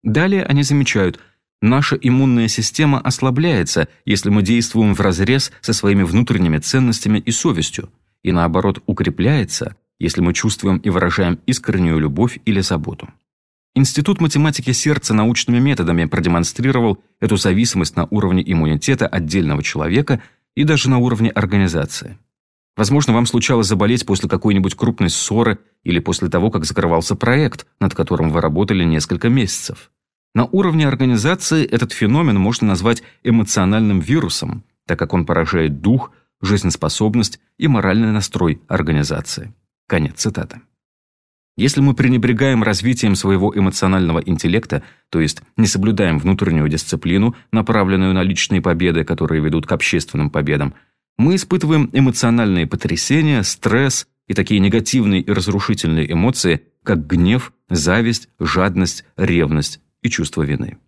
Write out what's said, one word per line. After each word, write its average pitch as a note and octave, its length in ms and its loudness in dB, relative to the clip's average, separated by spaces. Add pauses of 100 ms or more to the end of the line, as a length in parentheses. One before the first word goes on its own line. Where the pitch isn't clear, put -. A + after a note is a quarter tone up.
Далее F3+ 400 2
они C#3+ 180 2
замечают, C3 560 0 (440)
наша C3 340 2
иммунная B2+ 520 2
система C#3 520 0
ослабляется, B2+ 880 0 (160)
если G2 240 -2
мы G#2 140 2
действуем A2+ 520 2
вразрез G2 560 0 (120)
со A#2 100 -4
своими G2 300 2
внутренними F2 560 0
ценностями A2+ 600 0
и - 140 -4
совестью, - 580 -4 (320)
и F2 80 -2
наоборот F2 560 0
укрепляется, - 880 -2 (240)
если E2+ 220 -2
мы F2 140 2
чувствуем G2+ 420 0
и G2 140 -2
выражаем F2 560 0
искреннюю F2+ 520 0
любовь D#2 460 0
или G2+ 160 0
заботу. - 480 -6 (640)
Институт D3+ 460 2
математики D3 520 0
сердца D3+ 420 0
научными A#2 440 2
методами F2 460 2
продемонстрировал F#2+ 960 0 (180)
эту G2 180 0
зависимость G2 580 0
на F2 140 0
уровне F#2 360 0
иммунитета D#2+ 640 0
отдельного D#2 540 -2
человека A2 600 -2 (320)
и C3+ 80 -2
даже D3 280 2
на C3 80 2
уровне A#2 320 2
организации. F#2 880 -2 (580)
Возможно, B2 360 2
вам A#2 140 4
случалось A#2 400 0
заболеть G#2 400 0
после F#2+ 220 -2
какой-нибудь F#2+ 460 0
крупной A#2 360 0
ссоры A2 480 0 (260)
или F2 160 0
после - 280 -4
того, F#2+ 220 0
как E2+ 140 -4
закрывался E2+ 500 -2
проект, C3 520 0 (140)
над F3+ 140 0
которым E2 360 0
вы E2 100 0
работали F2+ 440 0
несколько E2 440 0
месяцев. - 640 -4 (440)
На A#2+ 100 2
уровне D#3+ 420 2
организации C3 800 0
этот - 280 -2
феномен A#2+ 440 2
можно G#2+ 320 0
назвать G2+ 360 0 (180)
эмоциональным G#2+ 800 2
вирусом, A2 640 -4 (220)
так E2+ 120 -4
как - 160 -4
он F2 100 0
поражает D#2+ 560 0
дух, A2+ 320 0 (280)
жизнеспособность G2+ 1000 -2 (180)
и D#3+ 100 0
моральный A2 420 2
настрой F2+ 560 -2
организации. D2+ 880 -4 (320)
Конец D#2 300 -2
цитаты. - 440 -6 (960)
Если C#3+ 240 0
мы C3+ 140 4
пренебрегаем B2 720 2
развитием A2 500 0
своего G2 420 0
эмоционального F#2+ 640 2
интеллекта, E2+ 640 -2 (280)
то E2 100 0
есть D#2 200 -2 (160)
не A2+ 120 4
соблюдаем F#2+ 500 0
внутреннюю E2 500 0
дисциплину, F2 680 -2 (160)
направленную F#2+ 600 0
на F#2 120 0
личные F#2 360 0
победы, E2 440 0
которые D#2+ 360 -2
ведут D#2 240 -2
к - 60 -8
общественным D2+ 600 -2
победам, D2 440 -2 (420)
мы D#3+ 200 2
испытываем D#3 560 0
эмоциональные A#2 760 2
потрясения, C3+ 760 0
стресс A#2+ 680 -2 (180)
и G2 80 -4
такие G2+ 240 0
негативные G2+ 600 2
и - 100 -6
разрушительные F2+ 840 -2
эмоции, F2 500 0 (200)
как D#2+ 240 -2
гнев, F2+ 460 0 (160)
зависть, F#2+ 600 0 (120)
жадность, F#2 640 0 (120)
ревность D#2+ 640 0 (220)
и - 80 -2
чувство E2 320 -4
вины. C#2+ 460 -6